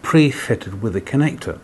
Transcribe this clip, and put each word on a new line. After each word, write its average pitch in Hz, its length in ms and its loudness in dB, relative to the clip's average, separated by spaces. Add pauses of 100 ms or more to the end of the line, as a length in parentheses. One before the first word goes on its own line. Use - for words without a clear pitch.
pre-fitted 120 760 2
with 104 140 -4
a 98 60 0
connector. 92 640 -2